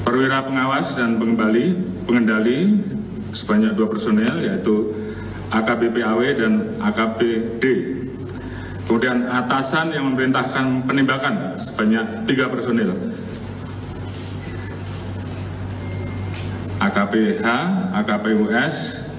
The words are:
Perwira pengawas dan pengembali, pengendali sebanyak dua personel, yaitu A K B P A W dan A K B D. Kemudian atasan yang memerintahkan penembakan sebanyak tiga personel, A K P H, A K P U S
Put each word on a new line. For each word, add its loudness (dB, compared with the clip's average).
Perwira 2
pengawas 0
dan 2
pengembali, 4
pengendali 4
sebanyak 2
dua 4
personel, 2
yaitu 2
A 0
K 0
B 2
P 0
A 2
W 4
dan 2
A 2
K -2
B 0
D. 2
Kemudian 2
atasan 0
yang 0
memerintahkan 2
penembakan 2
sebanyak 0
tiga 2
personel, 0
A 2
K 0
P 2
H, 0
A 2
K -2
P -4
U 2
S -2